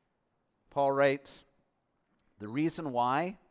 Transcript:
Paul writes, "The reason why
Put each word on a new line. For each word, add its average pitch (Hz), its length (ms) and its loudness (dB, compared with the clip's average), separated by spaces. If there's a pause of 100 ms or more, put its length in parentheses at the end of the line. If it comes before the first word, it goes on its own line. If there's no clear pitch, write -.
(720)
Paul 139 200 2
writes, 139 540 0 (960)
"The 104 80 -10
reason 151 420 -4
why 127 480 0 (120)